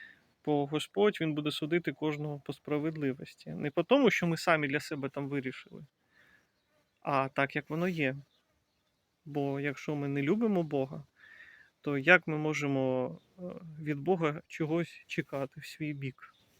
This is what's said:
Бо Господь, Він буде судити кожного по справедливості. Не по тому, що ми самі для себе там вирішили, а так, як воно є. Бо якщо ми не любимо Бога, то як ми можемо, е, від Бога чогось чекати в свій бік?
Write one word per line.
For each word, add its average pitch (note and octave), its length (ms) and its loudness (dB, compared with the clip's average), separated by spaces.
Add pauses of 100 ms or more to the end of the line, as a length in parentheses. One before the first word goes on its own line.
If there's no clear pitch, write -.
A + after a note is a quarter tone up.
(440)
Бо D3 220 2
Господь, G3 540 0
Він D#3 140 0
буде D3+ 160 2
судити D#3 420 0
кожного D3 520 -4
по D3 80 -4
справедливості. D3 1000 -4
Не D3+ 200 -6
по E3+ 120 0
тому, B3+ 280 6
що - 160 2
ми E3 100 2
самі D#3 320 2
для C#3+ 120 0
себе C#3 280 -6
там C#3 200 -6
вирішили, C3 560 -8 (1160)
а C3+ 260 2
так, C3+ 280 0
як C#3+ 140 -6
воно E3+ 180 0
є. C#3+ 280 0 (1080)
Бо C#3 360 -2
якщо D3 340 -4
ми C#3+ 140 -2
не C#3+ 140 0
любимо G3+ 400 2
Бога, D3 420 -2 (760)
то C#3+ 180 -2
як E3+ 280 8
ми D#3 120 0
можемо, C#3 800 0 (200)
е, F3+ 40 -16 (400)
від D3 160 -4
Бога D#3 500 0
чогось E3 580 -4
чекати C#3 540 -6
в - 60 -16
свій D3+ 260 -8
бік? C3+ 420 -10 (260)